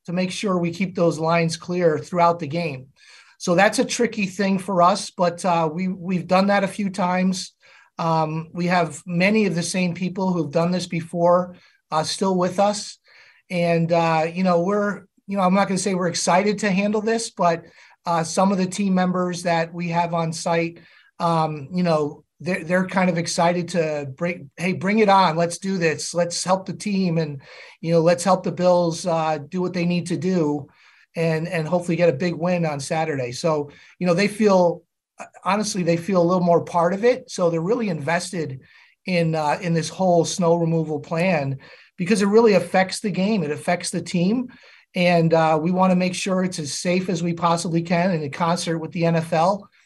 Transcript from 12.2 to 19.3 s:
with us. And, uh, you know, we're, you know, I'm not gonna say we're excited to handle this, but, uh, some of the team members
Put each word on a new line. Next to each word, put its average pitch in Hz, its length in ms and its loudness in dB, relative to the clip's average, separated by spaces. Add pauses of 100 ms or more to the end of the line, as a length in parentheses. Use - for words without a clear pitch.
with 180 220 0
us. 208 400 -2 (520)
And, 170 420 0
uh, 165 400 2
you 185 120 -2
know, 175 180 4
we're, 202 420 -2 (220)
you 196 100 -8
know, 202 60 0
I'm 185 120 4
not 196 140 2
gonna 190 100 -2
say 196 160 -2
we're 180 140 -2
excited 190 520 2
to 214 100 0
handle 208 300 0
this, 226 300 -2
but, 170 340 0 (420)
uh, 170 180 0
some 190 280 0
of 190 60 0
the 185 80 0
team 190 280 -2
members 180 480 0